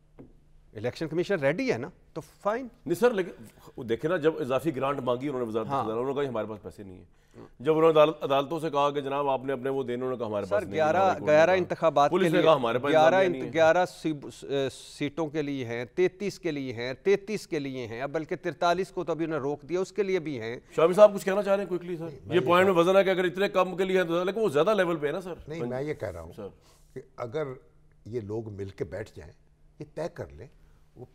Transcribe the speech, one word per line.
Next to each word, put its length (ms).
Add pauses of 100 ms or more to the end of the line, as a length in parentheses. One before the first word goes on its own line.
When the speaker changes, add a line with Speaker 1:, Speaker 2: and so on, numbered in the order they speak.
(760)
Speaker 1:
इलेक्शन 320
कमीशन 300
रेडी 320
है 80
ना, 140 (240)
तो 60
फाइन। 440
Speaker 2:
नहीं 300
सर, 180
लेकिन 200 (440)
वो 60
देखे 240
ना, 100
जब 240
इजाफी 300
ग्रांट 280
मांगी 300
उन्होंने 220
वजारत 160
Speaker 1:
हाँ। 180
Speaker 2:
खजाना, 140
उन्होंने 220
कहा, 80
"हमारे 180
पास 160
पैसे 200
नहीं 160
है।" 80 (540)
जब 100
उन्होंने 200
अदालत, 320
अदालतों 360
से 100
कहा 200
कि, 120
"जनाब, 260
आपने 260
अपने 160
वो 140
देने," 120
उन्होंने 220
कहा, 100
"हमारे 180
Speaker 1:
सर, 60
Speaker 2:
पास 100
नहीं 80
है, 60
Speaker 1:
ग्यारह, 240
Speaker 2:
हमारे 200
पास 40
Speaker 1:
ग्यारह 300
Speaker 2:
नहीं 80
है।" 60
Speaker 1:
इंतखाबात 440
Speaker 2:
पुलिस 160
Speaker 1:
के 40
Speaker 2:
ने 60
Speaker 1:
लिए 80
Speaker 2:
कहा, 100
"हमारे 240
पास 100
Speaker 1:
ग्यारह 160
Speaker 2:
इंतजामिया 240
नहीं 120
Speaker 1:
इंत-, 40
Speaker 2:
है।" 60
Speaker 1:
ग्यारह 340
सीब-, 400
अ, 440
सीटों 580
के 140
लिए 240
हैं, 200 (100)
तैंतीस 420
के 140
लिए 220
हैं, 220
तैंतीस 500
के 140
लिए 260
हैं, 180
अब 60
बल्कि 260
तिरतालीस 560
को 120
तो 100
अभी 120
उन्होंने 180
रोक 220
दिया, 160
उसके 220
लिए 160
भी 160
हैं। 260 (140)
Speaker 2:
शामी 180
साहब 200
कुछ 100
कहना 180
चाह 140
रहे 100
हैं 20
क्विकली 300
सर? 60
Speaker 3:
मैं 80
Speaker 2:
ये 220
Speaker 3:
ये 60
Speaker 2:
पॉइंट 280
Speaker 3:
कह 60
Speaker 2:
में 80
वजन 160
है 60
कि 60
अगर 160
इतने 240
कम 260
के 80
लिए 140
है 80
तो, 180
लेकिन 200
वो 60
ज्यादा 240
लेवल 220
पे 120
है 60
ना 60
सर। 300
Speaker 3:
नहीं, 100
Speaker 2:
हाँ 80
जी। 60
Speaker 3:
मैं 80
ये 120
कह 160
रहा 120
हूँ 120
Speaker 2:
सर। 200 (400)
Speaker 3:
कि 100 (160)
अगर 400 (480)
ये 140
लोग 300
मिल 180
के 140
बैठ 340
जाएं, 140 (500)
ये 40 (100)
तय 220
कर 100 (100)
लें, 120 (480)
वो 180